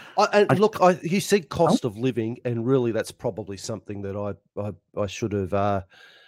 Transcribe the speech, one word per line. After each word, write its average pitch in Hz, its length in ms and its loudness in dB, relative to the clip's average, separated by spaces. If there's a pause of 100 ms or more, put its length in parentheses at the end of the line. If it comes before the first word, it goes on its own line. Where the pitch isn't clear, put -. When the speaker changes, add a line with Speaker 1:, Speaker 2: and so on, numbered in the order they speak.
(180)
Speaker 1:
I, 208 140 4
and 208 200 4
Speaker 2:
I - 40 6
Speaker 1:
look, 208 260 2
I, 180 200 6
you 175 180 0
said 190 300 0
cost 170 340 2
Speaker 2:
Oh. 135 40 -2
Speaker 1:
of 101 100 -6
living, 117 480 -2
and 117 200 -2
really 123 260 2
that's 101 200 -4
probably 101 460 -8
something 101 460 -10
that 98 120 -8
I, 101 460 -8
I, 104 100 -6 (300)
I 104 60 0
should 101 260 -4
have, 95 200 -2
uh, 101 280 0 (460)